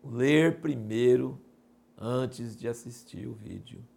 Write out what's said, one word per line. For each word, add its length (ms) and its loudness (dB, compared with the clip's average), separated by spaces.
ler 560 4
primeiro 800 2
antes 580 -6
de 140 -8
assistir 580 -12
o 60 -10
vídeo. 500 -16